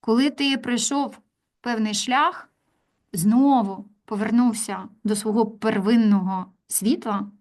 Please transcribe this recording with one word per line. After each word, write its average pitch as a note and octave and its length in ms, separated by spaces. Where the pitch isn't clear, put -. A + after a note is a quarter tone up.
Коли B3 300
ти C#4 280
пройшов B3+ 600
певний A3 340
шлях, C#4+ 540
знову G#3+ 760
повернувся G#3+ 840
до G#3 120
свого A3 300
первинного G#3 1040
світла G3+ 640